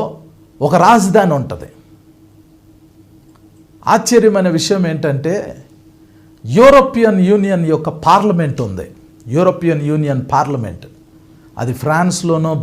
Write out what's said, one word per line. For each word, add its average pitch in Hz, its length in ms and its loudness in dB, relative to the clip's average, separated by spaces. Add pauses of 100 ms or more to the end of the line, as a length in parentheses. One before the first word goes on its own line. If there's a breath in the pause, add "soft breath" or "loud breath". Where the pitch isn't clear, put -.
(680)
ఒక 139 80 0 (120)
రాజధాని 196 520 4
ఉంటది. - 320 -10 (2250)
ఆశ్చర్యమైన 214 540 2 (100)
విషయం 190 240 -2 (100)
ఏంటంటే 147 420 -4 (1120 soft breath)
యూరోపియన్ 226 840 4
యూనియన్ 196 420 0
యొక్క 156 160 -2 (200)
పార్లమెంట్ 175 600 2
ఉంది, 92 180 -10 (500)
యూరోపియన్ 170 540 0
యూనియన్ 147 320 -2 (120)
పార్లమెంట్. 135 520 -4 (760 soft breath)
అది 120 120 -4 (100)
ఫ్రాన్స్లోనో 165 680 -2 (120)